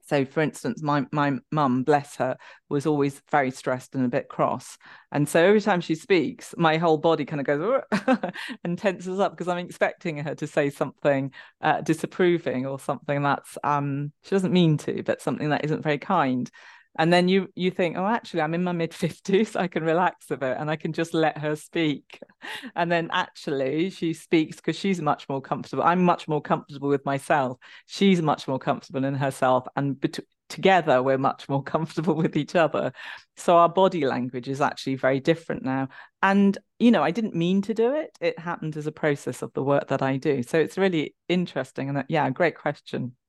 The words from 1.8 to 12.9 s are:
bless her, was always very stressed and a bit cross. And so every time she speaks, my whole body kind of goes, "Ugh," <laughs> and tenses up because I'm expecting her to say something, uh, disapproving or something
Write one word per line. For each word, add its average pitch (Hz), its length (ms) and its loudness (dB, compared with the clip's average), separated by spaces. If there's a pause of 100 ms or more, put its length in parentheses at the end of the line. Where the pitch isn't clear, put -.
bless 143 340 2
her, 127 200 -2 (320)
was 143 160 -2
always 143 460 0
very 139 200 2
stressed 127 440 -6
and 131 100 0
a 123 40 0
bit 127 200 -2
cross. - 480 -4 (340)
And 147 160 0
so 165 160 4
every 208 200 6
time 190 180 2
she 165 140 -2
speaks, - 640 0
my 160 180 4
whole 160 220 4
body 156 260 2
kind 147 160 -6
of 135 60 -4
goes, 170 440 0
"Ugh," 208 440 0 (140)
<laughs> - 160 -14
and 175 120 -2
tenses 185 420 -2
up 190 140 2
because 165 160 -6
I'm 175 160 -2
expecting 156 540 -4
her 147 160 -6
to 151 120 -8
say 147 220 0
something, 139 640 -2 (300)
uh, 151 180 4
disapproving 156 880 0
or 135 120 -8
something 143 440 -4